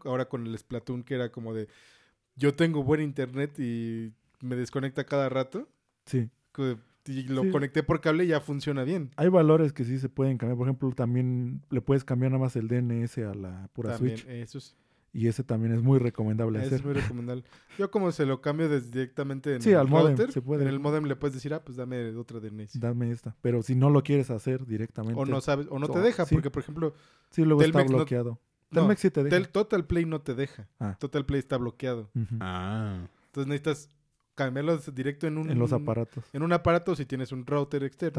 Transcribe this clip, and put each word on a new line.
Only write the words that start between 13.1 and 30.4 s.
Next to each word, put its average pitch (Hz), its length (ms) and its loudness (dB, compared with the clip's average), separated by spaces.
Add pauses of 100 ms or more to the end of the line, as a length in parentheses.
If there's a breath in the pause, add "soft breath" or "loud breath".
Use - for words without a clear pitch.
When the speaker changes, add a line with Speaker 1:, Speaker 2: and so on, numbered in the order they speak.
Speaker 2:
a 101 120 -6
la 95 380 -12
pura 120 200 -6
Speaker 1:
También, 113 240 -2
Speaker 2:
Switch. 117 120 -16
Speaker 1:
eso 120 300 -12
sí. - 140 -18 (400)
Speaker 2:
Y 117 160 0
ese 120 160 -2
también 113 280 0
es 117 80 0
muy 135 160 6
recomendable 113 640 0
Speaker 1:
Ese 131 80 -4
Speaker 2:
hacer. 131 120 0
Speaker 1:
es 135 60 -6
muy 143 80 -4
recomendable. 123 520 -4 (320 soft breath)
Yo 196 120 -2
como 190 220 2
se 156 140 0
lo 131 160 0
cambio 156 260 0
des-, 127 240 0
directamente 135 640 -4
en 120 60 -4
Speaker 2:
Sí, 160 80 4
Speaker 1:
el 190 80 10
Speaker 2:
al 139 100 6
módem, 151 300 6
Speaker 1:
router, 262 160 0
Speaker 2:
se 131 80 0
puede. 143 220 0
Speaker 1:
en 135 40 2
el 135 140 -2
módem 151 240 0
le 139 100 0
puedes 143 200 -4
decir, 139 180 -8
"Ah, 156 100 -6
pues 127 140 -14
dame 123 400 -6
otra 117 240 -12
D 107 80 -10
N 107 140 -12
S". 107 140 -12
Speaker 2:
Dame 120 340 0
esta. 117 280 -8
Pero 120 240 2
si 131 120 0
no 131 140 8
lo 143 140 8
quieres 143 260 2
hacer 127 360 -4
directamente. 113 520 -4
Speaker 1:
O 135 80 -2
no 135 140 -2
sabes, 143 300 -2
o 135 100 -6
no 147 80 -2
te 147 120 -2
Speaker 2:
O - 20 2
Speaker 1:
deja, 208 240 2
Speaker 2:
sí. 151 100 4
Speaker 1:
porque, 143 160 0
por 143 120 -4
ejemplo, 156 300 -4 (360 soft breath)
Speaker 2:
Sí, 160 160 2
luego 151 160 8
está 156 180 6
Speaker 1:
Telmex 135 120 4
no, 131 80 4
Speaker 2:
bloqueado. 123 300 0 (420)
Speaker 1:
no, 165 100 4
Speaker 2:
Telmex 196 180 6
sí 190 100 4
te 147 140 2
deja. 147 140 4
Speaker 1:
Tel-, 180 100 0
Total 202 380 0
Play 170 200 0
no 160 140 -4
te 139 160 -6
deja. 123 320 -6 (140)